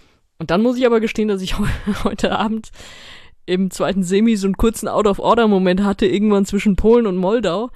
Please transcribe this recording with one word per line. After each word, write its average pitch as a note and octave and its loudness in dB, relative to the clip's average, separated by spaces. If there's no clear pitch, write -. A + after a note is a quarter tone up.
Und D#3+ -8
dann F#3 2
muss A#3+ 0
ich B3+ 2
aber A#3 4
gestehen, G#3+ -2
dass F#3+ -2
ich - -4
<laughs> - -2
heu-, G#3 -2
heute G#3 -2
Abend A3 -4
im F#3 0
zweiten F#3 -2
Semi G#3+ 2
so G3 -2
einen G3 -2
kurzen A3+ -2
Out-of-Order-Moment G3 2
hatte, G3+ 0
irgendwann G3 2
zwischen G3 0
Polen A3+ 4
und F3+ -2
Moldau, G3 -2